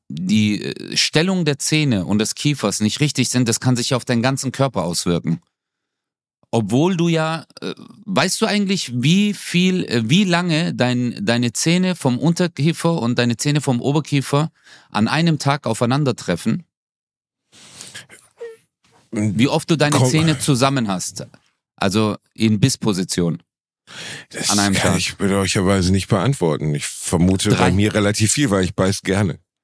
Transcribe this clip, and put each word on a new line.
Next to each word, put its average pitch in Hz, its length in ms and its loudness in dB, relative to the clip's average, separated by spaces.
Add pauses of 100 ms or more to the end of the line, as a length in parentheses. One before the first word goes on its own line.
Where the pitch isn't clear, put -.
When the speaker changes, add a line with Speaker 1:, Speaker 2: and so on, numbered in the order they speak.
Speaker 1:
die, 101 520 0
äh, - 360 -8
Stellung 180 480 0
der 143 140 -2
Zähne 143 460 0
und 104 140 0
des 107 160 -2
Kiefers 135 460 -2
nicht 107 180 0
richtig 139 300 0
sind, 123 180 0
das 113 140 -2
kann 127 160 2
sich 123 160 -2
auf 120 100 -2
deinen 117 180 0
ganzen 131 300 -2
Körper 127 320 -2
auswirken. 85 560 -2 (1120)
Obwohl 123 460 0
du 170 100 0
ja, 160 380 -2 (160)
äh, 92 120 -8 (320)
weißt 180 360 0
du 220 40 0
eigentlich, 196 460 -2 (100)
wie 196 320 4
viel, 180 520 0
äh, 117 240 0
wie 190 160 4
lange 175 500 0
dein, 123 500 0
deine 120 280 0
Zähne 180 420 0
vom 127 240 0
Unterkiefer 170 840 0
und 117 160 0
deine 120 200 0
Zähne 147 240 0
vom 123 200 0
Oberkiefer 143 680 0 (400)
an 107 160 0
einem 156 320 2
Tag 139 260 0
aufeinandertreffen? 117 1000 -2 (2500)
Wie 107 360 0
oft 156 220 -2
du 165 80 2
deine 147 180 2
Speaker 2:
Komm. 127 140 2
Speaker 1:
Zähne 156 300 2
zusammen 135 480 2
hast? - 400 -6 (480)
Also 104 420 0 (160)
in 107 260 2
Bissposition. 92 840 0 (840)
Speaker 2:
Das - 200 -4
Speaker 1:
An 208 100 2
einem 101 160 2
Speaker 2:
kann 90 160 2
Speaker 1:
Tag. 85 80 0
Speaker 2:
ich - 180 -6
bedauerlicherweise 98 760 2
nicht 95 160 0
beantworten. 85 640 0
Ich 73 120 -6
vermute 92 640 0
Speaker 1:
Drei. - 200 4
Speaker 2:
bei - 20 2
mir 101 220 2
relativ 104 380 2
viel, 143 180 0
weil 95 140 2
ich 90 120 -4
beiß 95 260 0
gerne. 95 380 0 (240)